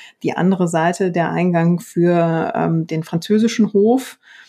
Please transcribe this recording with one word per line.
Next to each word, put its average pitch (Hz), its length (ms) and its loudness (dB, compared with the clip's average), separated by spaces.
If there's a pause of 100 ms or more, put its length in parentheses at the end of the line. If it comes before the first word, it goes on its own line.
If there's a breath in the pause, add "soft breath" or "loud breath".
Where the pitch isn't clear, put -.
(220 loud breath)
die - 140 -2
andere 180 320 2
Seite 175 420 0
der 170 200 -2
Eingang 170 500 0
für, 170 760 0
ähm, 165 320 -2
den 160 160 -6
französischen 214 680 0
Hof. 226 460 2 (300 loud breath)